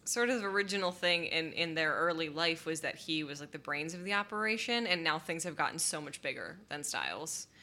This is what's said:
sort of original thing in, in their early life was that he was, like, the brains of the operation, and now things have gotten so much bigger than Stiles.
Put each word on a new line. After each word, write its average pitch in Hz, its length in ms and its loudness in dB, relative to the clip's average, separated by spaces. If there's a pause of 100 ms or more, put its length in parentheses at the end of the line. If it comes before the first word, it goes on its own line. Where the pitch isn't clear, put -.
sort 240 240 2
of 240 140 2
original 196 480 2
thing 175 340 4
in, 160 280 0
in 165 220 0
their 156 180 4
early 160 360 2
life 165 360 0
was 160 160 -2
that 143 140 -2
he 156 280 -2
was, 143 160 -6
like, 147 120 -12
the 156 80 -8
brains 147 340 -4
of 180 100 -8
the 196 100 -2
operation, 220 760 0
and 175 160 2
now 160 160 2
things 165 240 -4
have 170 120 -4
gotten 156 240 0
so - 220 0
much 143 200 -10
bigger 135 360 -4 (120)
than 147 140 -6
Stiles. 98 640 -4 (160)